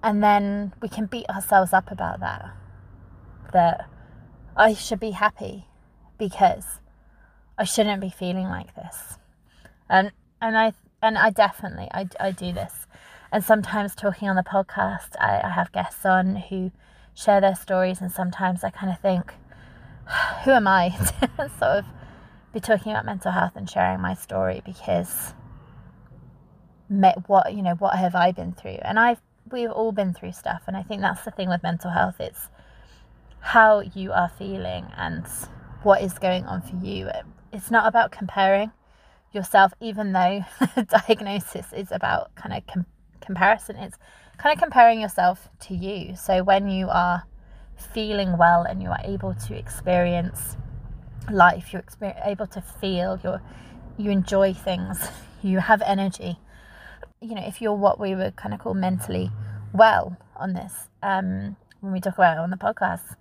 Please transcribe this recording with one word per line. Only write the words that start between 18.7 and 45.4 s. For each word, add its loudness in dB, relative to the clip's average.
kind -6
of -8
think, 0
<sighs> -2
"Who 6
am 6
I 4
<laughs> -4
to -4
sort 2
of -6
be -8
talking -2
about -4
mental -4
health 0
and -10
sharing 0
my -2
story?" -4
Because -6
me-, 6
what, 4
you -6
know, 0
what 0
have 0
I 4
been -8
through? -12
And -2
I've, 4
we've -4
all -2
been -2
through -12
stuff. -8
And -6
I -8
think -8
that's -2
the -8
thing -6
with -2
mental -4
health. 0
It's -12
how 6
you -10
are 2
feeling -10
and -6
what 6
is -6
going -2
on -8
for -12
you. -8
It's -10
not 6
about 4
comparing 0
yourself, 4
even -6
though 2
<laughs> -2
diagnosis -2
is -10
about -4
kind -10
of -10
com-, -6
comparison. 0
It's -14
kind 4
of -4
comparing 8
yourself 0